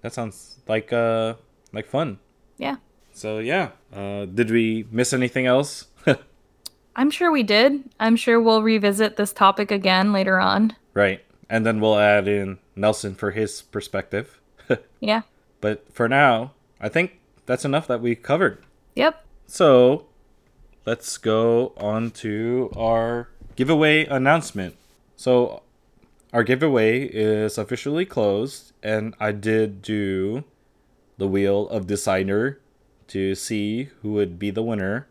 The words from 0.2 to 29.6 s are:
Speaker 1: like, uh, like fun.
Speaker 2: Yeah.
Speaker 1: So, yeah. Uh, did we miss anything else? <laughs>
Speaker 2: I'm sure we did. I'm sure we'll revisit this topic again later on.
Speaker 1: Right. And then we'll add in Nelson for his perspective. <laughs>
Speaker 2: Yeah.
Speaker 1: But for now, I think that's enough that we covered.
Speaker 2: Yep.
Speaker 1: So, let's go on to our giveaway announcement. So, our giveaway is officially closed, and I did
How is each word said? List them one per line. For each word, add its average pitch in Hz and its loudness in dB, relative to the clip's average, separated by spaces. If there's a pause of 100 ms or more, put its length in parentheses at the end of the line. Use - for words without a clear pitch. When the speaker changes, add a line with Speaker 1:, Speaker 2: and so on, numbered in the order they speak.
Speaker 1:
like, 110 -2
uh, 113 0 (380)
like 104 -10
fun. 135 -6 (380)
Speaker 2:
Yeah. 269 -6 (360)
Speaker 1:
So, 107 -8
yeah. 139 -2 (220)
Uh, 101 -8
did 107 0
we 113 0
miss 117 -2
anything 127 -2
else? 131 0 (200)
<laughs> - -6
Speaker 2:
I'm 269 2
sure 349 0
we 294 2
did. 240 2 (160)
I'm 226 2
sure 233 2
we'll 220 4
revisit 208 2
this 202 -2
topic 196 2
again 190 2
later 190 2
on. 196 2 (200)
Speaker 1:
Right. 98 0 (260)
And 113 0
then 110 0
we'll 107 4
add 104 4
in 98 -2 (160)
Nelson 104 -2
for 101 -4
his 104 -4
perspective. - -8 (280)
<laughs> 110 0 (200)
Speaker 2:
Yeah. 214 -2 (380)
Speaker 1:
But 107 -4
for 117 -2
now, 131 2 (280)
I 107 -6
think 170 -4 (260)
that's 123 -2
enough 147 -2
that 120 -2
we 120 -2
covered. 165 -2 (380)
Speaker 2:
Yep. 311 0 (220)
Speaker 1:
So, 131 6 (800)
let's - -6
go 117 2
on 110 -4 (120)
to 113 -2
our 117 0 (260)
giveaway 151 2
announcement. 139 0 (400)
So, 123 0 (680)
our 117 2
giveaway 127 2
is 107 -2
officially 147 -4
closed, 110 -4 (100)
and 107 -4
I 107 -2
did 107 -2